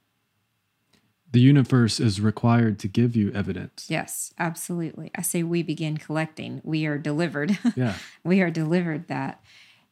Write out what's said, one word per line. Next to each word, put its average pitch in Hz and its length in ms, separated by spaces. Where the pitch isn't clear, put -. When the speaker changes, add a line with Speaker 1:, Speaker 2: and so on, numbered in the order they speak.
Speaker 1:
The 123 100
universe 127 600
is 101 200
required 113 600
to 104 80
give 117 260
you 104 180
evidence. 98 560
Speaker 2:
Yes, - 500
absolutely. 165 760
I 185 80
say 170 200
we 170 200
begin 156 360
collecting. 147 680
We 156 220
are 147 120
delivered. 147 680
<laughs> 233 100
Speaker 1:
Yeah. 120 180
Speaker 2:
We 185 160
are 175 100
delivered 165 580
that 139 320